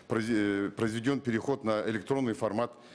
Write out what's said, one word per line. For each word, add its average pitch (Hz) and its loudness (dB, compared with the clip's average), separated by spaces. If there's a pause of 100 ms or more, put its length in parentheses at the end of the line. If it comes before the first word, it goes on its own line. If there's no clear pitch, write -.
произ-, 104 2
э, - -2
произведён 117 0
переход 120 -2
на 107 2
электронный 113 0
формат 110 -2 (200)